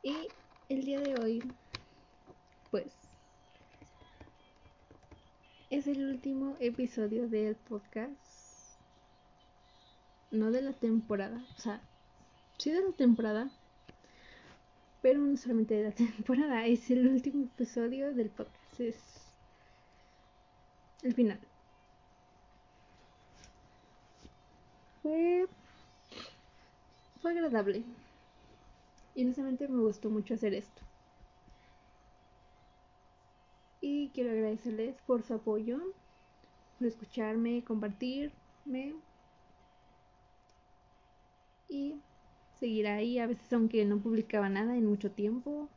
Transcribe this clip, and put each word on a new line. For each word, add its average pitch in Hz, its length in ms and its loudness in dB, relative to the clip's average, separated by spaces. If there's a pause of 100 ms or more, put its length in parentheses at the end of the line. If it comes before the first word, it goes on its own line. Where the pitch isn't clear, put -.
Y 285 140 -4 (540)
el 262 160 -2
día 277 160 -2
de 269 200 -2
hoy, 226 220 -2 (1300)
pues, - 200 -4 (2750)
es 277 160 -2
el 277 240 0
último 269 500 -4
episodio 240 720 -2
del 214 280 0
podcast, 226 640 -10 (2000)
no 220 180 2
de 254 140 2
la 269 100 -4
temporada, 226 720 -2 (100)
o - 60 -20
sea, 214 180 -6 (760)
sí 294 140 -2
de 349 100 2
la 381 100 0
temporada, 233 600 2 (1500)
pero 277 160 8
no 285 180 4
solamente 226 380 2
de 208 80 2
la 208 80 -2
<laughs> - 40 -10
temporada, 233 720 2
es 240 240 2
el 247 180 6
último 269 360 2
episodio 247 720 -4
del 220 160 0
podcast, - 480 -14
es - 380 -8 (1900)
el 254 100 2
final. 220 260 4 (3500)
Fue, 339 460 2 (1700)
fue 339 100 0
agradable. 226 520 0 (1300)
Y 254 80 0
honestamente 262 440 -2
me 254 140 0
gustó 214 280 0
mucho 214 240 -2
hacer 214 200 -2
esto. - 280 -10 (3000)
Y 285 300 -2
quiero 247 220 -2
agradecerles 220 640 -2 (100)
por 240 180 2
su 233 120 -4
apoyo, 220 440 -2 (960)
por 240 100 0
escucharme, 226 760 -2
compartirme. 254 1300 -6 (2750)
Y 277 260 -4 (640)
seguir 220 280 2
ahí, 220 320 0
a 233 80 0
veces - 260 -4
aunque 226 320 4
no 208 140 4
publicaba 220 500 0
nada 220 260 0
en 233 100 4
mucho 208 260 2
tiempo. 254 640 -2